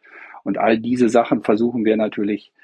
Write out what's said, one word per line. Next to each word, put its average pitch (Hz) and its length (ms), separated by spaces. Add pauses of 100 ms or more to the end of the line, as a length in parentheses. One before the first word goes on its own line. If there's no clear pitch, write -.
(440)
Und - 120
all 113 220
diese 120 300
Sachen 117 340
versuchen 117 420
wir 110 120
natürlich, 107 560 (120)